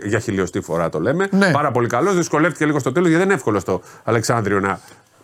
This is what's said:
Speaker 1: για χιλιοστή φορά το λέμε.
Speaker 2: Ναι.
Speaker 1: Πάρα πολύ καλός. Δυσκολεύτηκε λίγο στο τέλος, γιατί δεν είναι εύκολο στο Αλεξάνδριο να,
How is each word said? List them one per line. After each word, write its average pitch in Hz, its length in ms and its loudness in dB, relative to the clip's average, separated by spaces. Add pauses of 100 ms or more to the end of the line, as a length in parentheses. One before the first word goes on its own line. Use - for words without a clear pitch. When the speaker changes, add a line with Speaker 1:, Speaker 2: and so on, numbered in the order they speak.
Speaker 1:
για 104 140 0
χιλιοστή 95 420 -2
φορά 82 280 -2
το 80 120 -4
λέμε. 160 300 0
Speaker 2:
Ναι. 190 200 4
Speaker 1:
Πάρα 147 200 0
πολύ 120 180 0
καλός. 175 280 0
Δυσκολεύτηκε 160 500 0
λίγο 151 120 0
στο 135 140 -2
τέλος, 175 160 2
γιατί 160 140 4
δεν 190 80 0
είναι 190 80 2
εύκολο 104 220 0
στο 92 200 -2 (240)
Αλεξάνδριο 110 560 0
να, 95 200 -2 (440)